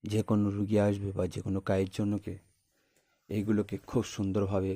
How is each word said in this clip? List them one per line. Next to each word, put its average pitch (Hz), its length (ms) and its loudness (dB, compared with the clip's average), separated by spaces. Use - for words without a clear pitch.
যে 104 180 0
কোনো 104 280 2
রুগী 104 280 2
আসবে 101 340 2
বা 95 140 -2
যে 98 160 -6
কোনো 95 240 -2
কাজের 95 240 2
জন্যকে 104 440 -4
এইগুলোকে 104 460 0
খুব 120 200 0
সুন্দরভাবে 98 680 0